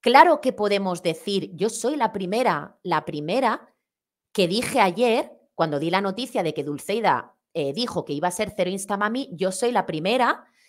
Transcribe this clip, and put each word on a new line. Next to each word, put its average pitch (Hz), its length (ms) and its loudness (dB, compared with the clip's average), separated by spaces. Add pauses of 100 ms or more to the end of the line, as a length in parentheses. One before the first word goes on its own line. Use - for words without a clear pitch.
Claro 302 400 6
que 254 120 0
podemos 196 500 0
decir, 190 520 -2
yo 196 160 0
soy 277 260 -2
la 240 160 0
primera, 190 720 -2
la 156 220 -2
primera 190 720 -2 (580)
que 185 160 2
dije 233 320 0
ayer, 220 520 2 (220)
cuando 156 240 0
di 160 120 -2
la 185 100 2
noticia 202 420 -4
de 156 100 -2
que 151 120 -6
Dulceida, 151 720 -2 (180)
eh, 139 180 -2
dijo 180 320 -4
que - 80 -8
iba 147 160 -2
a 175 40 -2
ser 214 240 -4
cero 180 120 0
Instamami, 208 640 -4
yo 185 200 -2
soy 240 200 -2
la 202 140 0
primera 214 580 -2 (240)